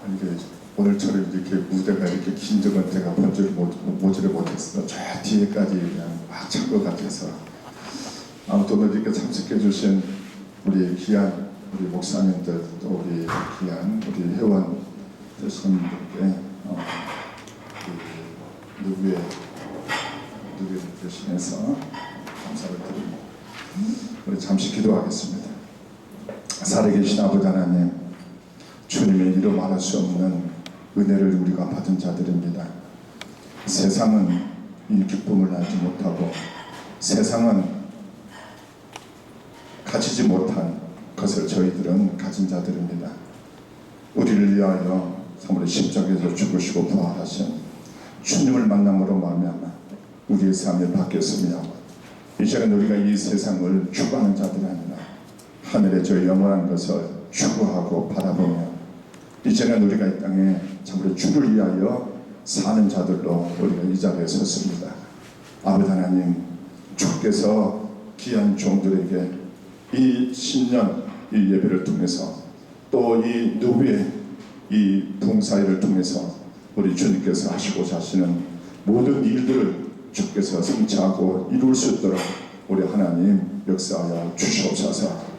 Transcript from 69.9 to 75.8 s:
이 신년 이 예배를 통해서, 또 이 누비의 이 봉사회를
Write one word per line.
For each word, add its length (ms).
이 400
신년 720
이 40
예배를 480
통해서, 580
또 340
이 340
누비의 540
이 320
봉사회를 600